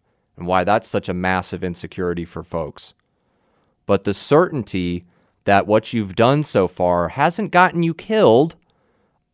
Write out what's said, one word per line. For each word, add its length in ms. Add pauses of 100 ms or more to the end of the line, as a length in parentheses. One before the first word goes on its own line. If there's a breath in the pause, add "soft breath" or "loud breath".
(380)
and 80
why 180
that's 240
such 220
a 40
massive 500
insecurity 640
for 180
folks. 500 (920)
But 180
the 100
certainty 920 (400)
that 200
what 280
you've 220
done 280
so 240
far 420
hasn't 420
gotten 300
you 120
killed 640 (800)